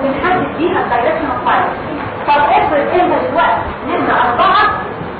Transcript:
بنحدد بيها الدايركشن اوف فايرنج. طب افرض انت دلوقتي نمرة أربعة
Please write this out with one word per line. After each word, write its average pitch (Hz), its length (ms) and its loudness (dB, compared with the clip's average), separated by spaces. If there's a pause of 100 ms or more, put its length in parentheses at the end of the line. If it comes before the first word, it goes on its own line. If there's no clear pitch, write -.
بنحدد - 560 -2
بيها 196 220 0
الدايركشن - 500 0
اوف - 200 -2
فايرنج. - 260 0 (500)
طب 294 240 4
افرض 294 500 2
انت 320 120 2 (180)
دلوقتي 330 300 2 (280)
نمرة 294 260 0 (160)
أربعة 381 340 4 (560)